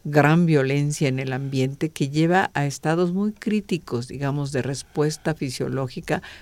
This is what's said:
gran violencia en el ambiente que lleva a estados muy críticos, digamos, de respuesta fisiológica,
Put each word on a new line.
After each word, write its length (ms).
gran 420
violencia 640
en 140
el 120
ambiente 580
que 180
lleva 440
a 140
estados 460
muy 180
críticos, 800
digamos, 420
de 100
respuesta 760
fisiológica, 840